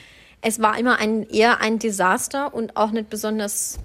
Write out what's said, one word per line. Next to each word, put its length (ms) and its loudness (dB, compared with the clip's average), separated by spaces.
es 200 -2
war 180 2
immer 200 4
ein, 300 0
eher 320 4
ein 180 2
Desaster 760 0
und 240 -6
auch 140 2
nicht 180 -4
besonders 760 -6